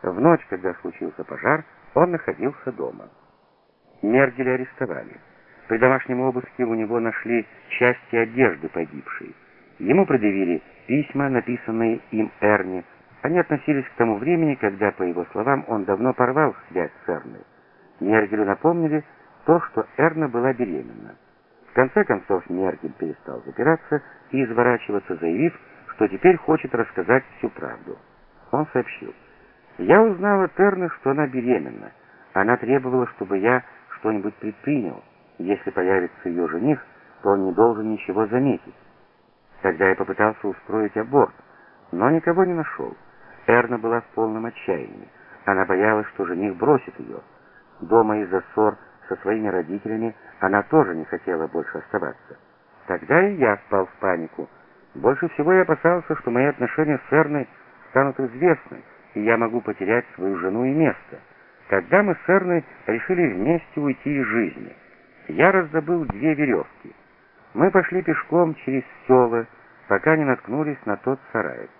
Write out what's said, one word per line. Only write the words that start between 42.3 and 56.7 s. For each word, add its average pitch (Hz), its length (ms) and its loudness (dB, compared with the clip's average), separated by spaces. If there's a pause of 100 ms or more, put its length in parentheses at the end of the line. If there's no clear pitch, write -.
не 180 80 -2
нашел. 135 440 -8 (500)
Эрна 117 320 2
была 117 220 -2
в - 140 -20
полном 110 320 -2
отчаянии. 60 600 -8 (360)
Она 95 200 2
боялась, 104 440 2
что - 160 -6
жених 90 320 -4
бросит 127 440 0
ее. 55 200 -14 (600)
Дома 107 380 4
из-за 92 240 -2 (120)
ссор 107 220 2 (320)
со 95 80 -6
своими 107 320 -2
родителями 104 680 -4 (260)
она 101 220 2
тоже 123 320 2
не 80 100 -8
хотела 85 420 -4
больше 82 320 -8
оставаться. - 600 -8 (480)
Тогда 95 400 2
и 202 80 -2
я 117 220 2
впал 98 300 -2
в - 140 -20
панику. 82 480 -4 (460)
Больше 135 360 0
всего 151 220 0
я 185 100 6
опасался, 165 540 0
что - 140 -6
мои 123 140 2
отношения 147 640 0